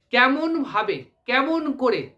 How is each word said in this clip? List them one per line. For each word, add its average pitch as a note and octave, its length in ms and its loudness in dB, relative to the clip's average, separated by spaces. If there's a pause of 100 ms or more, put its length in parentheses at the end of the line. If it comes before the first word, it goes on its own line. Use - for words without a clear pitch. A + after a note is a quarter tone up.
(100)
কেমনভাবে, B3+ 920 0 (220)
কেমন D4 460 0
করে A3 460 -2